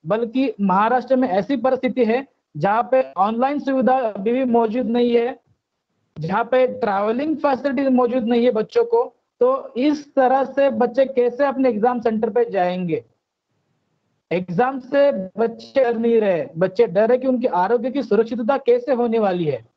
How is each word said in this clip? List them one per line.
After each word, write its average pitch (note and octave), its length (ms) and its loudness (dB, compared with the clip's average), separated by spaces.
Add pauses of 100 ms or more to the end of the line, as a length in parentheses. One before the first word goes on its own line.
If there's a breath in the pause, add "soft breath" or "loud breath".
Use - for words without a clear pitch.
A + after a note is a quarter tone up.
बल्कि A3+ 560 -2
महाराष्ट्र A3+ 540 2
में B3+ 140 0
ऐसी G3 280 0
परिस्थिति B3+ 480 0
है A#3+ 220 -2 (300)
जहाँ G#3 340 0
पे C4 260 0
ऑनलाइन A#3 420 0
सुविधा C4 400 2
अभी G#3+ 320 0
भी B3+ 120 0
मौजूद A#3 420 0
नहीं A#3+ 320 2
है, A#3+ 220 -2 (800)
जहाँ F#3 240 -2
पे B3+ 240 2
traveling A#3+ 720 -2
facility C#4 520 0
मौजूद B3 340 2
नहीं A#3 220 0
है B3 60 4
बच्चों A3 340 0
को। A#3+ 300 -2 (240)
तो C4 340 0
इस C#4+ 420 -2
तरह C4 280 4
से C#4 260 0
बच्चे A#3+ 360 0
कैसे B3 400 0
अपने C4 240 0
एग्जाम A#3 320 -2
सेंटर A3 280 -2
पे A3+ 200 0
जाएंगे? F3+ 560 -2 (1300)
एग्जाम F#3 480 -2
से C#4 320 0
बच्चे A3 720 -4
डर A#3 140 0
नहीं A#3 240 2
रहे, F3 260 0 (100)
बच्चे F#3+ 300 2
डर G#3 240 2
है B3+ 60 4
कि C4 100 -2
उनके B3 200 0
आरोग्य G#3+ 440 0
की C#4 120 -4
सुरक्षितता A3+ 540 0
कैसे A#3+ 360 0
होने A#3 260 0
वाली F3+ 260 0
है। C3 200 -4 (120)